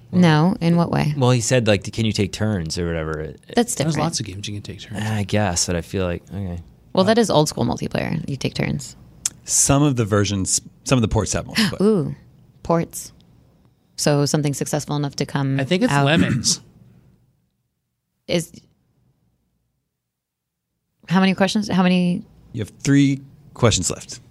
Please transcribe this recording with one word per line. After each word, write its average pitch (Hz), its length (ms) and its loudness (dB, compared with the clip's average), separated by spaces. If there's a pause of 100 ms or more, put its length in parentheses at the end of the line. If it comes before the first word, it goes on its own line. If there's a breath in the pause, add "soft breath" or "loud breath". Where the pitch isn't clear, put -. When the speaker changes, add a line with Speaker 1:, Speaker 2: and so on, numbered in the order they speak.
(120)
Speaker 1:
No, 170 480 4
in 170 160 2
what 170 160 0
way? 147 240 0
Speaker 2:
Well, 127 160 4
he 123 80 2
said, 117 280 0
like, 104 260 2
"Can 113 120 -2
you 107 60 0
take 101 220 -2
turns 92 440 -2
or 90 80 -2
whatever?" 80 360 -4
It, 78 180 -10 (160)
Speaker 1:
That's 240 200 0
Speaker 3:
There's 151 180 0
Speaker 1:
different. 147 60 -4
Speaker 3:
lots 165 200 -2
of 110 60 -6
games 98 200 -10
you 104 100 -8
can 98 60 -10
take - 200 -14
turns. 104 200 -10
Speaker 2:
I 107 220 -2
guess, 98 440 0
but 87 100 -2
I 82 40 -4
feel 95 240 -4
like, 87 240 -4
okay. 90 300 -8 (320)
Speaker 1:
Well, 190 140 2
that 220 120 4
is 226 120 4
old 151 180 4
school - 160 -4
multiplayer. - 680 -4
You 139 60 -6
take - 200 -6
turns. - 420 -6 (480)
Speaker 4:
Some - 380 2
of 143 120 2
the 117 80 0
versions, 101 560 0 (240)
some 135 140 2
of 120 40 4
the 107 60 4
ports 101 240 0
have 87 140 -4
multiplayer. 196 360 -2
Speaker 1:
<gasps> - 0 -
Ooh, 175 340 2 (480)
ports. - 500 -4 (800)
So 143 300 2
something 147 280 0
successful 147 440 -4
enough 143 180 -4
to 143 100 -4
come 139 320 -2
Speaker 3:
I 139 60 -2
think 180 200 0
it's 233 100 2
Speaker 1:
out. 139 120 4
Speaker 3:
Lemmings. - 540 2 (1700)
Speaker 1:
Is 170 240 -2 (2500)
how 180 120 2
many 190 160 4
questions? 202 340 0
How 185 140 2
many? 180 400 2 (300)
Speaker 4:
You 117 80 -6
have 98 80 -6 (120)
three 139 400 4 (320)
questions - 360 2
left. - 300 -10 (120)